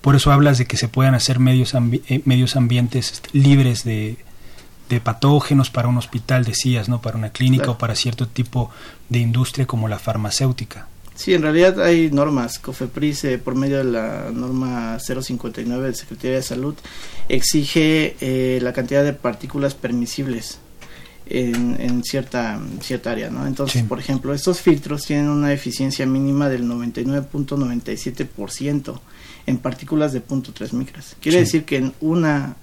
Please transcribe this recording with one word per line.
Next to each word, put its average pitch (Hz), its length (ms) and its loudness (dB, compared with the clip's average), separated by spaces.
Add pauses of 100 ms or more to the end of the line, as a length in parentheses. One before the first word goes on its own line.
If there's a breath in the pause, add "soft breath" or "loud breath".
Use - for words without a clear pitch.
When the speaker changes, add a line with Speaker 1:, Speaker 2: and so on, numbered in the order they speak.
Speaker 1:
Por 139 140 6
eso 139 160 6
hablas 143 280 6
de 123 60 2
que - 120 -4
se 120 100 -2
puedan 131 280 4
hacer 123 240 0
medios 127 340 4
ambi-, 120 360 2
eh, 127 160 0
medios 127 300 4
ambientes, 120 580 2
este, - 240 -16
libres 135 480 6
de, 110 320 -4 (720 loud breath)
de 120 100 2
patógenos 139 680 2
para 120 180 -2
un 123 100 2
hospital, 123 460 0
decías, 113 460 0
¿no? 120 120 0
Para 110 160 -6
una 110 120 -4
clínica 127 340 2
Speaker 2:
Claro. 120 100 0
Speaker 1:
o 110 40 -4
para 113 180 -2
cierto 123 320 -2
tipo 117 440 -2 (380 loud breath)
de 120 100 2
industria 123 480 0
como 110 200 -2
la 104 120 -4
farmacéutica. 113 880 -2 (260)
Speaker 2:
Sí, - 220 0
en 160 80 2
realidad 175 380 4
hay 170 280 4
normas. 139 480 0
cofepris, 139 680 -4
eh, 127 120 0
por 127 160 -6
medio 139 240 0
de 135 60 0
la 110 500 -4
norma 123 680 -4
cero 131 220 -6
cincuenta 120 400 -8
y 113 40 -6
nueve 127 240 -4
de 120 40 -6
Secretaría 127 440 -6
de 127 60 -2
Salud, 131 300 -6 (560 loud breath)
exige, 156 920 2
eh, 131 400 0
la 123 120 -2
cantidad 139 300 2
de 143 100 2
partículas 139 640 -4
permisibles 127 840 -4 (680 loud breath)
en, 120 520 0
en 123 240 0
cierta, 120 560 -4 (220)
cierta 120 300 -6
área, 110 180 -6
¿no? 123 180 -6
Entonces, 131 340 -2
Speaker 1:
Sí. 113 60 0
Speaker 2:
por 123 120 -4
ejemplo, 135 340 -4
estos 175 260 -2
filtros 147 460 2
tienen 147 240 0
una 147 240 2
eficiencia 135 520 -2
mínima 139 440 0
del 120 180 -2
noventa 120 340 -4
y 120 40 -2
nueve 139 260 -2
punto 143 240 -4
noventa 120 360 -2
y 107 60 -6
siete - 280 -6
por - 260 -10
ciento 143 500 -4 (440 loud breath)
en 127 120 0
partículas 147 560 -2
de 123 80 -4
punto 131 320 -6
tres 107 200 -10
micras. 131 480 -8
Quiere 165 180 2
Speaker 1:
Sí. 170 60 6
Speaker 2:
decir 156 200 0
que 143 120 0
en 131 240 -2
una 156 600 0